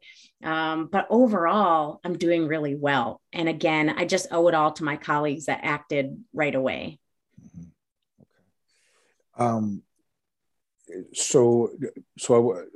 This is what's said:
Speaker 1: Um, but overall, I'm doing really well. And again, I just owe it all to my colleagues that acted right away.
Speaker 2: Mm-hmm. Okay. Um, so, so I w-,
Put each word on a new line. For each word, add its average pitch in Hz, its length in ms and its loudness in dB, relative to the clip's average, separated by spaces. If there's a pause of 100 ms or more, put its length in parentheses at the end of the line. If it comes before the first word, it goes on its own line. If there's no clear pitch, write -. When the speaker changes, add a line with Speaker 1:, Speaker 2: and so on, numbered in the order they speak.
(420)
Speaker 1:
Um, 160 480 -2
but 190 200 0
overall, 180 920 4
I'm 175 140 -4
doing 170 320 2
really 151 260 -2
well. 139 460 0 (140)
And 165 160 -2
again, 156 400 2
I 160 160 -2
just 185 240 -2
owe 170 180 2
it 170 60 4
all 156 180 2
to 160 120 -10
my 143 120 -2
colleagues 151 500 -2
that - 160 -2
acted 147 720 -4
right 147 220 -2
away. 127 440 -4 (460)
Speaker 2:
Mm-hmm. 85 240 -20 (540)
Okay. - 1200 -14
Um, 110 380 -2 (1300)
so, 120 580 2 (480)
so - 160 0
I 117 40 8
w-, 101 380 0